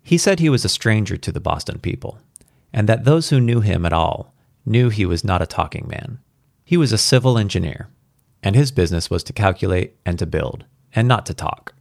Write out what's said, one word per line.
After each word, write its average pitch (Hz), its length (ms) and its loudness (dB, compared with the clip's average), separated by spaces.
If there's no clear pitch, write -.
He 170 160 2
said 185 220 2
he 160 100 4
was 131 140 2
a 98 60 -2
stranger 107 480 0
to - 140 -8
the - 100 -8
Boston - 380 -4
people, - 400 -8
and 104 160 0
that 110 160 2
those 156 260 4
who 135 120 4
knew 117 180 2
him 87 260 0
at 82 80 0
all - 400 -2
knew 120 240 2
he 104 160 0
was 87 180 -2
not 90 180 0
a 80 40 0
talking - 440 -6
man. - 300 -12
He 175 140 2
was 135 160 2
a 104 40 0
civil 123 400 2
engineer, 95 520 -4
and 98 120 0
his 135 160 4
business 85 380 0
was 95 140 -2
to - 100 -12
calculate 92 640 0
and 85 140 -4
to 90 60 -2
build, 80 400 -6
and 113 140 2
not 123 180 2
to - 80 -8
talk. - 480 -8